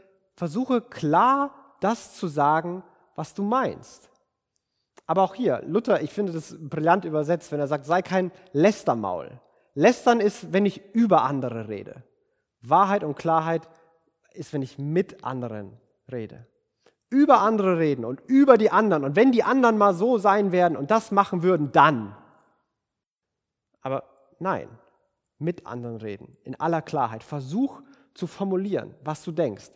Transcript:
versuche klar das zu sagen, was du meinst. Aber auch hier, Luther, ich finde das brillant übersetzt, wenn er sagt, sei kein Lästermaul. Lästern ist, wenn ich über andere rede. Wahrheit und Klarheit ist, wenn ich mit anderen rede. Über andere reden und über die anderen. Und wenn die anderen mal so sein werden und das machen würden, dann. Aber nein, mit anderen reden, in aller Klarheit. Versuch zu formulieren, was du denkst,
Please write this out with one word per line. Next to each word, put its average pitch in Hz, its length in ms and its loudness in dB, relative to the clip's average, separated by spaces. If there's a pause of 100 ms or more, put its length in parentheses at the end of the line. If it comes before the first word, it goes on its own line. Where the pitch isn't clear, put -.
(360)
versuche 226 460 -2
klar 240 720 2 (260)
das - 360 -2
zu 190 120 -8
sagen, 160 560 0 (320)
was - 180 -10
du 196 80 -8
meinst. 208 680 -4 (960)
Aber 180 180 2
auch 185 120 -2
hier, 165 300 -2
Luther, 190 360 -2
ich - 120 -8
finde 196 200 -4
das 160 260 -10
brillant 160 460 0
übersetzt, 156 460 -4
wenn 147 80 -4
er 143 80 -2
sagt, 143 180 -6
sei 175 160 0
kein 180 300 -2 (200)
Lästermaul. 120 880 -2 (360)
Lästern 233 440 4
ist, 196 340 -4
wenn 202 120 2
ich - 280 -4
über 190 300 4
andere 127 440 -4
rede. 107 360 -12 (580)
Wahrheit 185 420 2
und 151 120 -6
Klarheit 165 520 -2 (680)
ist, - 200 -16
wenn 143 80 -4
ich - 160 -12
mit 160 460 -4
anderen 117 540 -10 (340)
rede. 120 360 -12 (640)
Über 269 320 4
andere 196 360 2
reden 139 280 0
und 127 220 -8
über 269 300 6
die 208 140 2
anderen. 185 320 2
Und 143 120 -2
wenn 254 160 6
die 233 120 2
anderen 233 340 2
mal 202 160 4
so 226 240 0
sein 202 340 2
werden 175 260 2
und 139 120 -6
das 214 220 0
machen 196 320 0
würden, 160 280 2
dann. 131 440 4 (1700)
Aber 135 220 -6 (360)
nein, 160 300 -4 (680)
mit 170 300 -6
anderen 120 300 -12
reden, 107 460 -12
in 127 160 -14
aller 160 220 -2
Klarheit. 117 420 -6
Versuch 151 580 -6 (320)
zu - 120 -8
formulieren, 190 800 -4
was 151 200 -8
du 175 80 -10
denkst, 151 440 -4